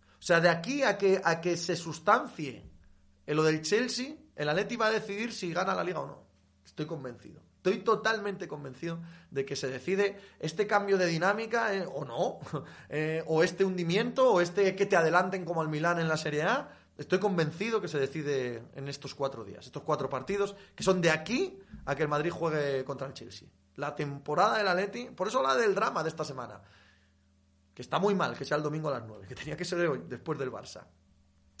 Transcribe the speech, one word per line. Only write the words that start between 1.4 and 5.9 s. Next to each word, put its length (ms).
que 160
se 200
sustancie 920
en 100
lo 60
del 200
Chelsea, 520
el 140
Atleti 280
va 100
a 60
decidir 400
si 200
gana 220
la 100
Liga 160